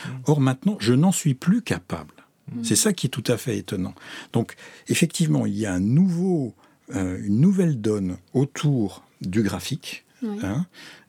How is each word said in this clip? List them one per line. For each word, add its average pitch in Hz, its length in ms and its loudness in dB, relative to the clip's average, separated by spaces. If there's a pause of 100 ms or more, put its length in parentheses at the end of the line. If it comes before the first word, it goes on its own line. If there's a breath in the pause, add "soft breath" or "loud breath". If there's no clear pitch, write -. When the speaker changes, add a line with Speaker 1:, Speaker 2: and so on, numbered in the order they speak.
Speaker 1:
Mhm. 131 200 -10
Speaker 2:
Or, 147 140 4
maintenant, 135 380 2
je 117 160 2
n'en 175 160 6
suis 147 240 0
plus 214 280 2
capable. 82 520 -6 (400)
Speaker 1:
Mhm. 233 100 -8
Speaker 2:
C'est 107 120 2
ça 214 160 4
qui - 160 -2
est - 20 -12
tout - 160 -8
à 120 100 2
fait 104 220 -4
étonnant. 98 360 -6 (380 loud breath)
Donc, - 220 -2 (320 loud breath)
effectivement, 151 600 2
il 101 120 -2
y 107 80 -2
a 95 80 -2
un 90 60 0
nouveau, 165 720 2 (400 soft breath)
euh, 92 300 -4
une 104 160 2
nouvelle 175 400 4
donne 101 360 -2 (160)
autour 135 720 0 (180)
du 98 220 0
graphique, - 640 -6 (180)
Speaker 3:
Oui. 208 200 -6
Speaker 2:
Hein ? 127 220 -2 (440 loud breath)